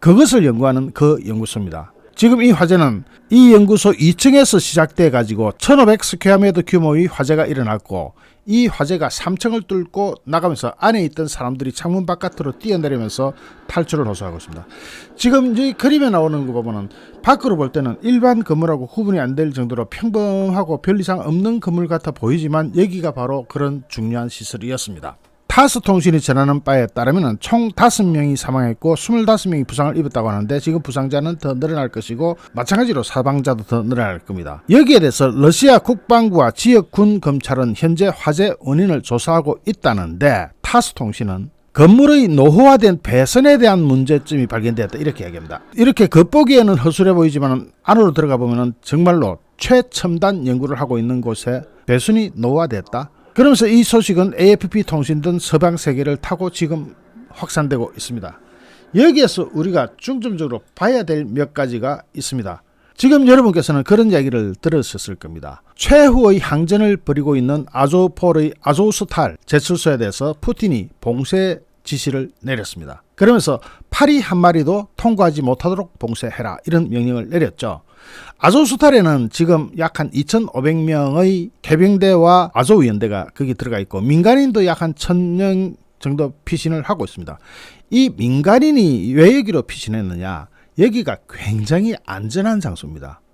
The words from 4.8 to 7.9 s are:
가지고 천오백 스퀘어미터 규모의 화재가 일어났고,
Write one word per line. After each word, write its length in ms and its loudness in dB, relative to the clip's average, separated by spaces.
가지고 480 -2
천오백 460 4
스퀘어미터 580 2
규모의 440 0
화재가 400 -2
일어났고, 680 -6